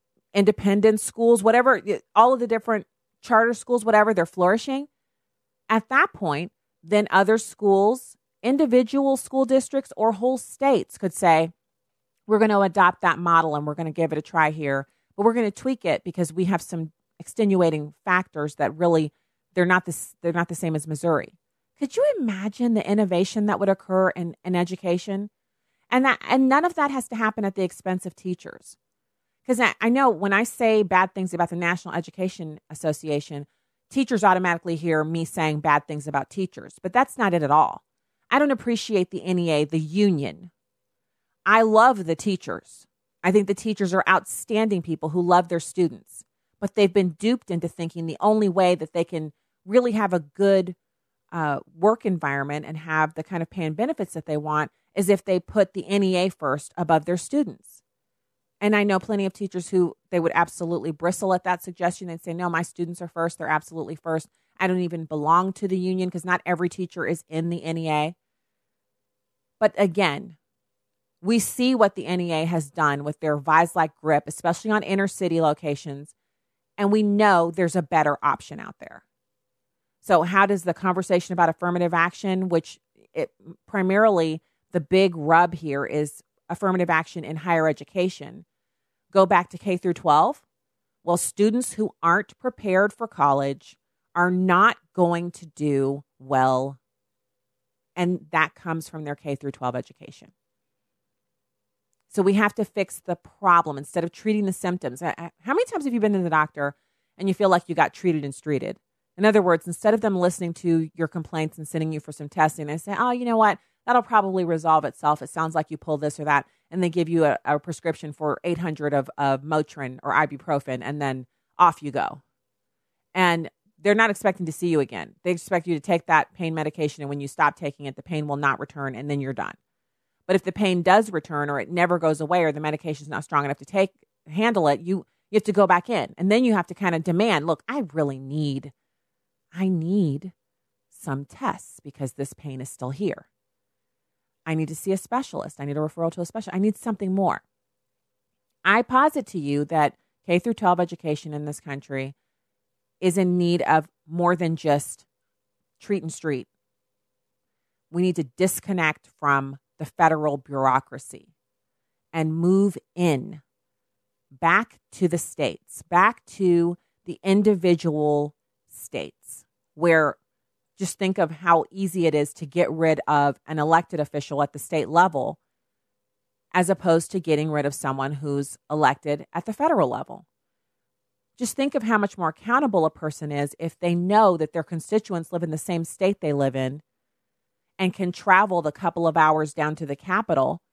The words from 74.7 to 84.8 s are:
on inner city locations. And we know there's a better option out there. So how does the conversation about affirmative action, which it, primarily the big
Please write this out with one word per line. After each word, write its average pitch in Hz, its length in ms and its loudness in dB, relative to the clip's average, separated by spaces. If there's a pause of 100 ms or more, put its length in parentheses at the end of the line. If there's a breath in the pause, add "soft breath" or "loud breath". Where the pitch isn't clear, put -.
on 208 120 0
inner 196 240 -2
city 165 320 -4
locations. 147 760 -4 (600)
And 202 140 0
we 214 120 4
know 202 480 4
there's 170 240 -2
a 180 60 2
better 151 420 0
option - 360 -2
out - 200 -16
there. - 260 -20 (960)
So 170 220 4
how 190 220 4
does 196 180 0
the 175 100 -2
conversation 185 600 0
about 170 160 4
affirmative 175 440 -2
action, 185 540 0
which 165 320 -2 (340)
it, - 180 -6 (360)
primarily 190 720 2 (300)
the 180 80 -2
big 185 360 2